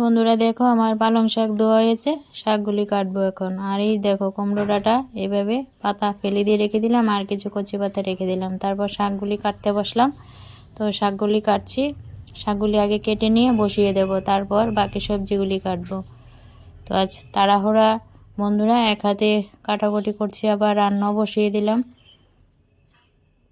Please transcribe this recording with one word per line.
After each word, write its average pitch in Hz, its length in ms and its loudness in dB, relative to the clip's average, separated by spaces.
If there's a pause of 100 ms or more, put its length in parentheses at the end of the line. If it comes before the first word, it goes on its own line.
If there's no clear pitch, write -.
বন্ধুরা 226 320 4 (100)
দেখো, 226 200 2 (100)
আমার 226 180 2 (100)
পালং 226 220 4 (100)
শাক 220 160 0 (100)
ধোয়া 220 220 4
হয়েছে, 226 280 0 (300)
শাকগুলি 208 520 0
কাটবো 196 280 -2 (100)
এখন। 190 220 -6 (180)
আর 196 160 -2
এই 214 80 2 (120)
দেখো 196 200 0 (100)
কুমড়ো 202 340 -2
ডাঁটা 208 240 2 (280)
এইভাবে 202 340 -2 (260)
পাতা 208 260 -2 (120)
ফেলে 202 260 0
দিয়ে 208 160 4
রেখে 208 220 0
দিলাম, 233 200 2 (100)
আর 202 160 0
কিছু 202 240 -6
কচি 202 280 -6
পাতা 202 260 -4
রেখে 185 220 -4
দিলাম। 185 220 -4 (100)
তারপর 196 340 -2
শাকগুলি 202 480 -2
কাটতে 208 340 -2
বসলাম। 226 320 0 (680)
তো 220 60 -8 (160)
শাকগুলি 208 500 0
কাটছি, 202 340 -2 (600)
শাকগুলি 208 420 0
আগে 208 220 0
কেটে 214 300 0
নিয়ে 247 140 4 (100)
বসিয়ে 202 380 2
দেব, 190 120 2 (180)
তারপর 202 360 2 (140)
বাকি 196 300 0
সবজিগুলি 196 580 -2
কাটবো। 185 320 -6 (840)
তো - 60 -10 (100)
আজ 190 100 0 (240)
তাড়াহুড়া 202 540 4 (520)
বন্ধুরা, 208 360 2 (160)
এক 208 140 -6
হাতে 208 240 2 (360)
কাটাকুটি 208 520 -2
করছি, 208 240 -6 (120)
আবার 208 260 2
রান্নাও 202 400 2
বসিয়ে 208 360 0
দিলাম। 214 240 0 (1700)